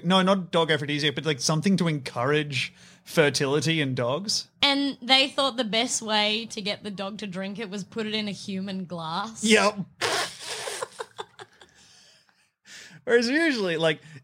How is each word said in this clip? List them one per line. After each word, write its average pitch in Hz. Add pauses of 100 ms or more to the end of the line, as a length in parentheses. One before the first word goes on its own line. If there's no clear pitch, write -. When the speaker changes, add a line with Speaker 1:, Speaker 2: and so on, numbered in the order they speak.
Speaker 1:
no, 185
not 185
dog 165
aphrodisiac, 147
but, 139
like, 147
something 160
to 170
encourage 143 (300)
fertility 151
in 135
dogs. 135 (140)
Speaker 2:
And 277
they 262
thought 269
the 247
best 226
way 214
to 220
get 196
the 208
dog 196
to 214
drink 190
it 220
was 196
put 214
it 214
in 214
a -
human 190
glass? 175
Speaker 1:
Yep. 214 (200)
<laughs> - (2750)
Whereas 240
usually, 254
like, 160 (220)